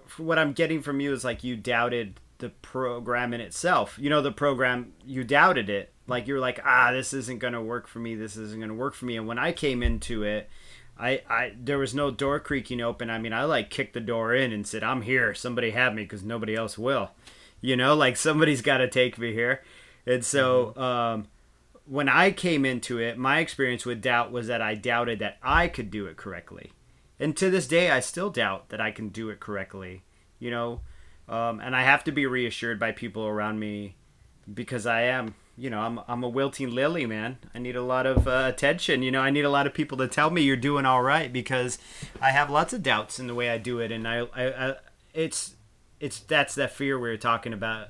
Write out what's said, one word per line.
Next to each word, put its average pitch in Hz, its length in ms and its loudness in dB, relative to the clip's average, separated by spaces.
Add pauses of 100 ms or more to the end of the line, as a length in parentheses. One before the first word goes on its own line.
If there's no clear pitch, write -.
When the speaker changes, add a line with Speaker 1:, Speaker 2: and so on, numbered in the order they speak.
(180)
Speaker 1:
what 160 200 2
I'm 147 140 4
getting 156 300 2
from 139 180 -2
you 143 120 0
is, 120 120 -2
like, 117 180 -4
you 123 140 -4
doubted 117 640 0 (180)
the 123 120 -8
program 120 840 -4
in 120 60 -6
itself. 113 600 0
You 143 80 0
know, 147 140 4
the 135 100 0
program, 123 600 0 (120)
you 131 200 -6
doubted 143 440 4
it. 101 240 -4 (140)
Like, 123 200 -4
you 139 80 -4
were 135 60 0
like, 127 240 -2
"Ah, 127 280 6
this 131 200 -2
isn't 127 280 -6
gonna 120 220 -4
work 113 240 -6
for - 120 -16
me. 117 160 -6
This 107 220 -10
isn't 110 240 -10
gonna 110 140 -8
work 131 200 -4
for - 120 -12
me." 120 100 -4
And 110 100 -6
when 117 120 -6
I 160 140 0
came 131 300 0
into 113 400 0
it, 104 260 -2 (500)
I, 127 300 -2
I, 117 300 0
there 135 200 -2
was 131 160 -2
no 143 160 0
door 139 300 -2
creaking 127 400 -4
open. 117 300 -4
I 113 80 -4
mean, 113 140 -4
I, 120 120 0
like, 135 240 0
kicked - 260 -6
the 120 60 -6
door 113 340 0
in 127 180 2
and 104 140 -4
said, 107 180 -6
"I'm 120 180 0
here. 117 320 2
Somebody 120 380 -2
have 123 220 2
me, 107 120 -6
'cause 101 160 -10
nobody 110 320 -4
else 110 240 -4
will." 117 320 0 (500)
You 127 160 2
know, 131 180 6
like, 131 220 4
somebody's 151 460 4
gotta 131 260 4
take 127 300 2
me 117 140 -4
here. 120 300 0 (440)
And 123 180 2
so, 127 420 4 (100)
Speaker 2:
Mm-hmm. 131 60 -6
Speaker 1:
um, 117 460 0 (560)
when 139 240 0
I 165 220 8
came 165 340 2
into 123 340 0
it, 117 200 -2
my 135 220 2
experience 127 440 0
with 120 160 -4
doubt 120 320 2
was 120 140 -4
that 113 160 0
I 110 140 0
doubted 117 420 0
that 101 240 -4
I 156 260 4
could 120 220 -6
do 101 160 -6
it 80 100 -12
correctly. 90 560 -14 (460)
And 151 180 -2
to 185 140 2
this 180 160 2
day, 170 240 4
I 131 100 4
still 185 300 -4
doubt 101 380 -2
that 113 120 -8
I 107 120 -2
can 110 160 -8
do 110 200 -8
it 101 120 -12
correctly, 95 640 -10 (360)
you 120 140 -8
know? 120 300 -6 (460)
Um, 113 320 -2
and 127 140 -4
I 127 80 4
have 139 220 6
to 156 80 -2
be 139 140 2
reassured 120 520 -2
by 110 140 -2
people 110 340 -6
around 107 320 -2
me 104 380 -8 (560)
because 117 340 -6
I 117 160 2
am, 123 320 0 (240)
you 127 100 -6
know, 107 120 -4
I'm, 117 260 -4
I'm 120 160 -4
a 123 60 -2
wilting 135 420 -2
lily, 139 360 0
man. 110 320 -4 (160)
I 120 40 -8
need 123 180 -6
a 123 60 -4
lot 127 240 0
of, 131 220 4
uh, 131 180 4
attention. 139 560 2
You 131 80 0
know, 135 100 2
I 135 100 4
need 143 140 2
a 143 60 4
lot 139 160 4
of 139 80 -2
people 143 240 -2
to 131 100 2
tell 151 220 2
me 170 120 2
you're 135 140 6
doing 135 300 2
all 127 160 6
right 139 300 2
because 127 460 -2 (420)
I 131 100 4
have 143 200 4
lots 156 220 2
of 214 120 -4
doubts 110 340 0
in 127 80 -8
the 120 80 -4
way 120 160 0
I 117 80 0
do 117 220 -4
it. 113 100 -2
And 113 160 -6
I, 117 120 -2 (160)
I, 131 360 -2
I, 135 40 -4 (380)
it's, - 440 -4 (420)
it's, 143 220 -8
that's 147 340 2
that 135 180 -2
fear 139 280 -2
we 120 80 -4
were 113 80 -4
talking 117 360 0
about, 110 380 -6